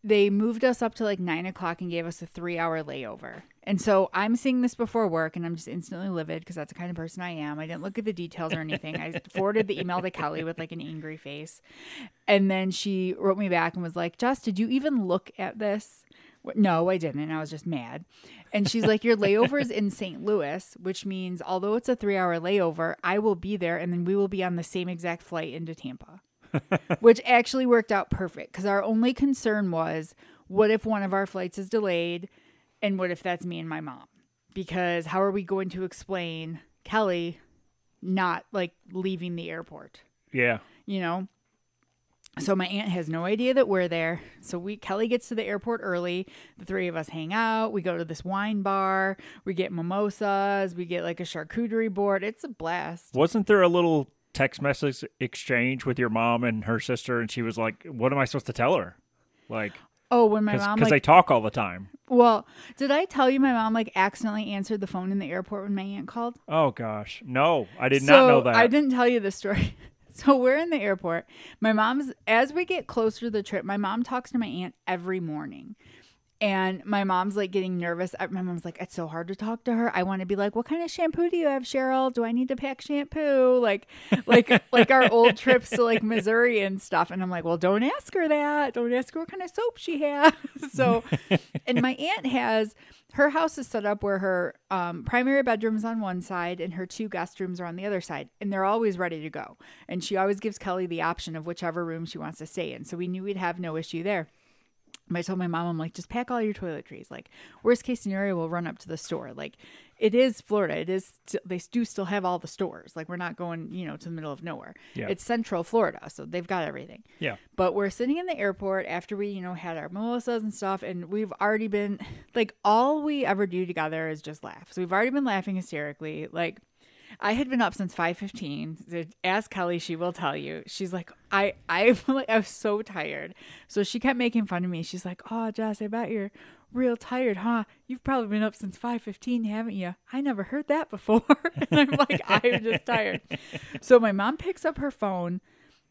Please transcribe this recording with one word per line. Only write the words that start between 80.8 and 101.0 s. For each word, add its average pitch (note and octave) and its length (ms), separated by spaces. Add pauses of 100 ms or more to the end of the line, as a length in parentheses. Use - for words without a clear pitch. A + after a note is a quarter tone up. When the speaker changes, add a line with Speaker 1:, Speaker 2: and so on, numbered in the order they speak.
Speaker 1:
of E4 60
shampoo E4+ 400
do F4+ 60
you E4 120
have, C4+ 160
Cheryl? C4 480
Do A#3 120
I A3+ 80
need B3+ 160
to C4+ 80
pack C4+ 240
shampoo?'" C#4+ 800
Like, G#3 260 (400)
like, A#3 220
Speaker 2:
<laughs> - 240
Speaker 1:
like A#3+ 200
our C4 180
old A#3 260
trips B3+ 340
to, A#3 140
like, A3+ 200
Missouri A3+ 560
and G3 220
stuff. F3 300
And F#3 100
I'm F#3 80
like, E3+ 140
"Well, E3 120
don't F#3+ 280
ask B4 300
her F4 140
that. D4 460
Don't A#3+ 180
ask B3+ 220
her D#4+ 60
what E4 80
kind F#4+ 140
of F4+ 80
soap A#4 280
she D#4 240
has." C#4+ 360
<laughs> - 40 (300)
So, A#3 300 (340)
Speaker 2:
<laughs> - 300
Speaker 1:
and B3 160
my B3+ 120
aunt D4+ 320
has, A3+ 500 (380)
her C#4+ 160
house D#4+ 280
is C4 80
set G#3 180
up G#3 200
where G3 160
her, F#3 340 (160)
um, F3 320
primary C4+ 400
bedroom's A3 420
on A3+ 160
one F3+ 200
side F3 400
and E3+ 140
her F#3 120
two G#3+ 220
guest F3+ 320
rooms F3+ 200
are F3 40
on E3+ 100
the F#3 120
other G3 140
side. C#3+ 280 (120)
And G3 120
they're F#3+ 120
always G#3 340
ready E3+ 240
to D#3 80
go. - 260 (320)
And F3+ 160
she G3 120
always G3 220
gives G#3 200
Kelly F#3 280
the E3 160